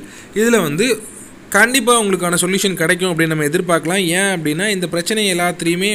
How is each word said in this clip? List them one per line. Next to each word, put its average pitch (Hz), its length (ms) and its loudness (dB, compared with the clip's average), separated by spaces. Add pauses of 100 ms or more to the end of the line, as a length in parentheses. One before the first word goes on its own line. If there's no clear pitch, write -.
(440)
இதுல 233 240 4
வந்து 160 180 0 (720)
கண்டிப்பா 240 460 4
உங்களுக்கான 175 400 0
solution 185 380 0
கிடைக்கும் 175 300 0
அப்படின்னு 160 240 0
நம்ம 156 160 0
எதிர்பார்க்கலாம். 170 540 0 (160)
ஏன் 196 160 2
அப்படின்னா 156 300 -2 (100)
இந்த 180 180 -4
பிரச்சனை 208 300 -2 (100)
எல்லாத்துலேயுமே 175 600 0